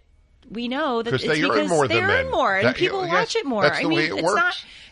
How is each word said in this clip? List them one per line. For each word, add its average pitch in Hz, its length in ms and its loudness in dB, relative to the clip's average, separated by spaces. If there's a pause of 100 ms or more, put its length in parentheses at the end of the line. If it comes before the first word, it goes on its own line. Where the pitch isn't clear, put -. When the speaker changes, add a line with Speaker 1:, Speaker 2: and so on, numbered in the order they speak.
(480)
Speaker 1:
we 233 200 -8
know 254 340 -2
that 226 80 -6
Speaker 2:
'Cause 131 140 -2
Speaker 1:
it's 240 100 0
Speaker 2:
they 302 80 0
earn - 120 2
Speaker 1:
because - 160 2
Speaker 2:
more 147 180 4
Speaker 1:
they - 80 2
Speaker 2:
than - 80 2
Speaker 1:
earn 523 220 2
Speaker 2:
men. 523 60 -6
Speaker 1:
more 262 240 2
and 196 120 2
Speaker 2:
That, 254 80 2
Speaker 1:
people 392 280 -2
Speaker 2:
yes, 349 80 -4
Speaker 1:
watch 370 240 0
it 427 120 -4
more. 220 160 0
Speaker 2:
that's 170 160 2
Speaker 1:
I - 20 -2
Speaker 2:
the 269 80 0
Speaker 1:
mean, 330 80 0
Speaker 2:
way 320 80 2
it - 80 -2
Speaker 1:
it's 196 80 -4
Speaker 2:
works. 349 140 0
Speaker 1:
not, 359 300 0 (260)